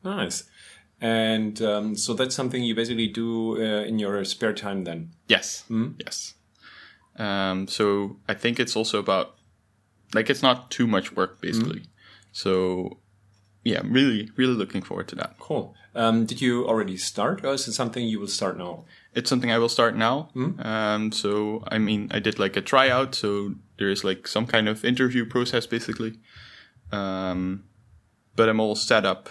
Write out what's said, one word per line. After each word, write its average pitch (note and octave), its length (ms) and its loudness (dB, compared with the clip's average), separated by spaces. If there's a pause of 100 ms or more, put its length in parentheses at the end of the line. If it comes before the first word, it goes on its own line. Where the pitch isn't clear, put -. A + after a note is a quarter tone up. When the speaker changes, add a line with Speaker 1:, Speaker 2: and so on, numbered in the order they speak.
Speaker 1:
Nice. F#3 400 -4 (560)
And, A2 600 0
um, G#2 360 0
so - 160 -2
that's B2+ 200 0
something B2+ 300 -2
you A#2 100 0
basically A2+ 340 0
do, A2+ 540 -2
uh, G#2+ 220 0
in A2 160 -2
your G2+ 240 0
spare G#2+ 300 -2
time G2 320 -4
then? E2 260 -8 (160)
Speaker 2:
Yes. - 420 0
Speaker 1:
Mm-hmm. A2+ 360 -4
Speaker 2:
Yes. - 300 -12 (800)
Um, G2 500 -2
so G2+ 480 0 (140)
I G#2 40 2
think A#2+ 280 0
it's A2+ 160 0
also A2 220 0
about, - 360 2 (800)
like, A2+ 160 2
it's C3+ 120 2
not B2+ 300 4
too A#2+ 160 2
much G2 260 0
work, - 280 -2
basically. A2+ 400 -2
Speaker 1:
Mm-hmm. - 500 -20
Speaker 2:
So, F#2 680 0 (680)
yeah, - 180 2
really, A#2+ 540 2
really B2+ 160 4
looking G2+ 280 -2
forward F#2 280 -8
to - 60 -12
that. - 220 -8
Speaker 1:
Cool. - 380 -6 (180)
Um, A2+ 320 2
did A#2+ 160 -6
you A#2+ 240 2
already G2+ 320 0
start, B2 480 -2
or C#3 80 0
is C3+ 140 -4
it A2+ 60 -6
something A#2+ 340 -4
you A2 140 -2
will G2+ 60 -8
start F#2+ 300 -4
now? F2 280 -10 (280)
Speaker 2:
It's B2 160 -2
something B2 220 4
I A2+ 60 6
will A#2 120 4
start A#2 280 4
now. B2+ 380 2
Speaker 1:
Mm-hmm. C3+ 300 -4
Speaker 2:
Um, G#2+ 460 0
so, G#2+ 560 -2
I A2 100 -2
mean, G#2 340 0
I G#2+ 80 0
did, G#2 200 -2
like, G2 180 2
a G2 40 0
tryout, C3 540 4
so G2+ 400 -2 (220)
there G2+ 120 0
is, G2 160 -2
like, F#2+ 220 -2
some A2 200 -2
kind A2 220 2
of A2 160 -4
interview B2 400 2
process, A#2+ 420 0
basically. A2+ 520 -6 (720)
Um, F#2+ 720 -4 (720)
but A2+ 140 6
I'm A2 100 2
all G#2+ 160 2
set G#2+ 300 4
up F#2 260 0